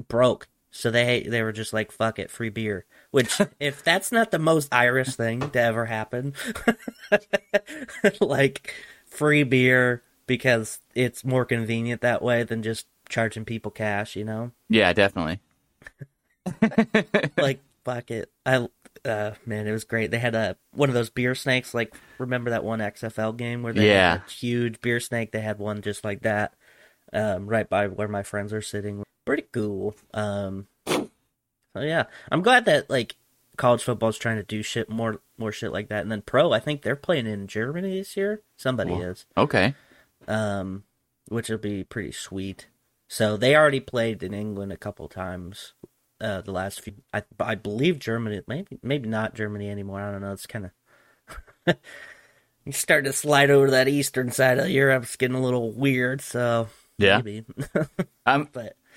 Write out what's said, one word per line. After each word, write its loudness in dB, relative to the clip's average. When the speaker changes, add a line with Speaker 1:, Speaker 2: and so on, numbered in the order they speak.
Speaker 1:
broke. 2
So -4
they, 2
they -2
were -2
just -8
like, -2
"Fuck -2
it, -8
free -6
beer." -4
Which, 2
Speaker 2:
<laughs> -18
Speaker 1:
if -4
that's 0
not 2
the 2
most 2
Irish 4
thing -2
to 0
ever 2
happen, -6
<laughs> 4
like, 0
free 2
beer 4
because 0
it's -2
more 2
convenient -2
that 0
way 2
than -4
just -4
charging -2
people -8
cash, -4
you -6
know? -6
Speaker 2:
Yeah, 6
definitely. 2
<laughs> -10
Speaker 1:
Like, 2
fuck -6
it. -6
I, 2
uh, -2
man, -4
it 0
was -2
great. 0
They 0
had 0
a, 0
one 4
of 2
those 0
beer 0
snakes, -2
like, -4
remember -4
that -2
one -2
X -6
F -8
L -2
game -6
where -4
they 4
Speaker 2:
Yeah. 6
Speaker 1:
had -10
a -16
huge -4
beer 0
snake? -6
They -6
had -6
one -6
just -6
like -6
that, 0
um, -2
right 0
by 2
where -4
my -4
friends -6
are -4
sitting. -6
Pretty -2
cool. -4
Um, -4
so -8
yeah, 0
I'm 2
glad 6
that, 4
like, 0
college 4
football's 0
trying -2
to -4
do -6
shit -6
more, -4
more -4
shit -6
like -6
that. -4
And -6
then -6
pro, 4
I 4
think -4
they're -2
playing -2
in -6
Germany -4
this -10
year. -2
Somebody -2
Speaker 2:
Well, -4
Speaker 1:
is. -10
Speaker 2:
okay. 2
Speaker 1:
Um, -4
which -6
will -4
be -6
pretty -10
sweet. -10
So 0
they 6
already 6
played -2
in -6
England -6
a -10
couple -10
times, -12
uh, -4
the -10
last -6
few. -14
I, -4
I -2
believe 0
Germany, -4
maybe, -10
maybe -4
not -2
Germany -6
anymore. -8
I -8
don't -8
know. -8
It's -14
kinda -10
<laughs> 2
you -10
start 2
to -2
slide 6
over 8
to 4
that 6
eastern 0
side 4
of 2
Europe. 4
It's -12
getting 0
a 0
little 0
weird. 0
So 0
Speaker 2:
Yeah. 6
Speaker 1:
maybe. -8
<laughs> -8
Speaker 2:
Um, 2
Speaker 1:
But -12